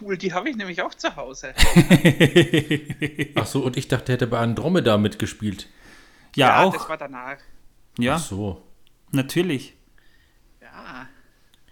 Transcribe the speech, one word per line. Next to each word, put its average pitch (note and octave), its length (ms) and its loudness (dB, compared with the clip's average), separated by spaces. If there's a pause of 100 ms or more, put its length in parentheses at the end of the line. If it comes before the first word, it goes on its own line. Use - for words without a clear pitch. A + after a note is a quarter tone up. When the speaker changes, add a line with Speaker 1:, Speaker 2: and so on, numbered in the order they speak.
Speaker 1:
cool, G3+ 160 -6
die F3+ 160 -6
habe G3 160 -6
ich C4 80 -8
nämlich F#3 240 -8
auch E4+ 120 -6
zu - 220 -8
Hause. C3 440 -14
Speaker 2:
<laughs> D#3+ 1800 4
Speaker 3:
Ach A2 100 -2
so, C3+ 160 -4
und B2+ 160 -4
ich C3+ 100 -8
dachte, B2+ 240 -2
er - 40 2
hätte B2 120 -2
bei A#2 120 -2
Andromeda A#2 580 0
mitgespielt. G#2 720 -4 (680)
Speaker 2:
Ja, C3+ 120 4
Speaker 1:
Ja, B2 160 6
Speaker 2:
auch. F#3 100 4
Speaker 1:
das - 160 -10
war D#3+ 80 -8
danach. C3+ 400 -14 (600)
Speaker 2:
Ja. B2 180 0
Speaker 3:
Ach E3 40 -2
so. G2 420 -6 (500)
Speaker 2:
Natürlich. C#3+ 640 -2 (880)
Speaker 1:
Ja. A#2+ 460 -20 (640)